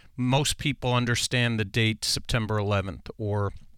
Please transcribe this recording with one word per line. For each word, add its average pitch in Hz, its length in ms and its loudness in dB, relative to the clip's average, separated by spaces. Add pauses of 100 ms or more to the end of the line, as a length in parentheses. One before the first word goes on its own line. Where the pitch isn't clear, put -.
(160)
most 127 400 2
people 127 380 0
understand 120 640 2
the 107 60 0
date 110 360 0
September 107 540 -2
eleventh 98 640 -2
or, 101 340 -2 (260)